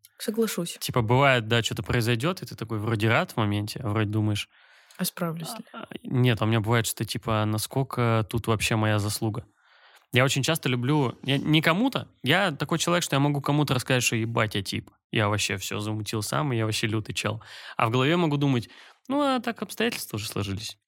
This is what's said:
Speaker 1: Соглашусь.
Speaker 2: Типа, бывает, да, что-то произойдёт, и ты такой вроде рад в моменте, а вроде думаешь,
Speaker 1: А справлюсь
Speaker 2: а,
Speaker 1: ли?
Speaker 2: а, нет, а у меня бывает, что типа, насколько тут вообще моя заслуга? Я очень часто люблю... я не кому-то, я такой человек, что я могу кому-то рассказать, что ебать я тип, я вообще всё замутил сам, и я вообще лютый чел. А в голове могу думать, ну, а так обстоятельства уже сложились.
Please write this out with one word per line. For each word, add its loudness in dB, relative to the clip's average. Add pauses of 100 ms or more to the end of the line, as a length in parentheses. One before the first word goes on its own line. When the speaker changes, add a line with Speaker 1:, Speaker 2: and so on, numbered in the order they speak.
(180)
Speaker 1:
Соглашусь. -4
Speaker 2:
Типа, 0
бывает, 4
да, 2
что-то -4
произойдёт, 0
и -12
ты -14
такой -4
вроде 0
рад 2
в -10
моменте, 0
а -4
вроде 0
думаешь, 0 (500)
Speaker 1:
А -4
справлюсь -6
Speaker 2:
а, -12
Speaker 1:
ли? -14
Speaker 2:
а, -14 (180)
нет, 2
а 0
у 2
меня 2
бывает, 2
что -4
типа, -2
насколько 0
тут -4
вообще 2
моя 2
заслуга? -4 (680)
Я 6
очень 2
часто 0
люблю... 0
я 0
не 4
кому-то, 0 (140)
я 2
такой -2
человек, 0
что 0
я 4
могу 2
кому-то 2
рассказать, 2
что 0
ебать 0
я -2
тип, -6 (220)
я 4
вообще 0
всё -6
замутил -4
сам, -2
и 0
я 0
вообще -2
лютый -4
чел. -4 (340)
А 2
в -2
голове 4
могу 2
думать, 2 (380)
ну, 0
а 0
так -6
обстоятельства -4
уже -6
сложились. -6